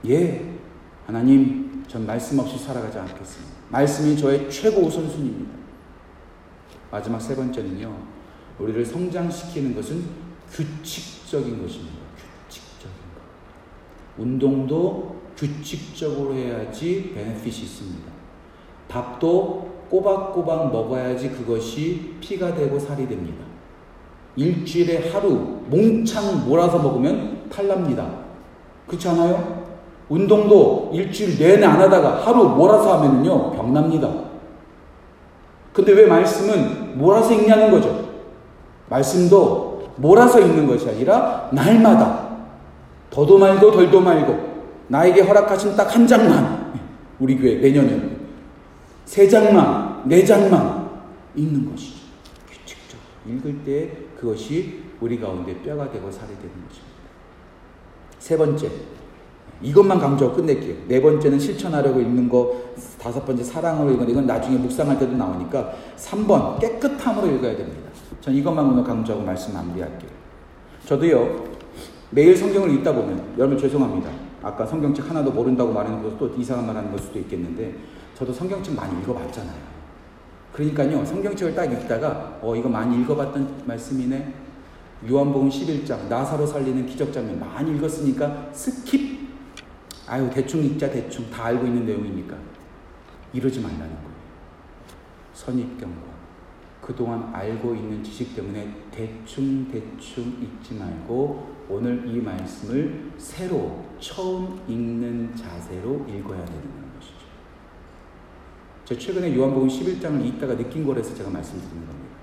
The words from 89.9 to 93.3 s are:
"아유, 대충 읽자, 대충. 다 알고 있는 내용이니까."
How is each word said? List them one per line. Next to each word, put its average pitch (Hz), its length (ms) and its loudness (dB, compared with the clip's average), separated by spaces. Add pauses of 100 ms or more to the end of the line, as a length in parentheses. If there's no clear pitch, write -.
"아유, 127 240 -4
대충 135 320 -4
읽자, - 280 -4
대충. - 400 -10
다 113 140 -12
알고 120 200 -2
있는 120 220 -2
내용이니까." 98 480 -8 (1000)